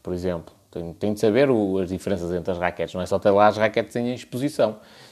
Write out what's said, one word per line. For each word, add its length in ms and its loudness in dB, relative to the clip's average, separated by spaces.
por 100 -6
exemplo. 400 -6
Tem, 220 -10
tem 200 -2
de 60 -6
saber 300 4
o, 300 2
as 100 -2
diferenças 420 -4
entre 200 -4
as 60 -4
raquetes. 360 -4
Não 80 -4
é 40 -4
só 120 -2
ter 140 4
lá 160 6
as 100 4
raquetes 380 0
em 180 -2
exposição. 640 -2